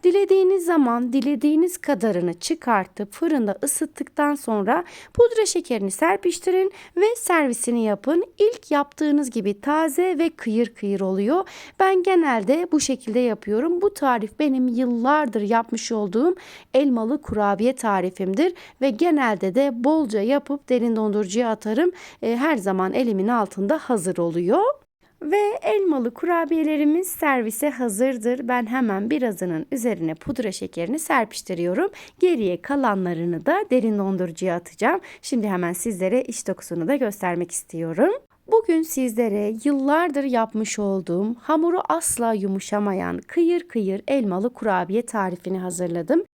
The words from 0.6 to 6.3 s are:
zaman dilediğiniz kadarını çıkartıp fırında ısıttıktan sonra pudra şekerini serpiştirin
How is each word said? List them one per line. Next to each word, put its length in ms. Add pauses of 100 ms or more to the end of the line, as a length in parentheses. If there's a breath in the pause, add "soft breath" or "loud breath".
zaman 480
dilediğiniz 640
kadarını 560
çıkartıp 800
fırında 500
ısıttıktan 720
sonra 480 (300 loud breath)
pudra 320
şekerini 460
serpiştirin 800 (260 loud breath)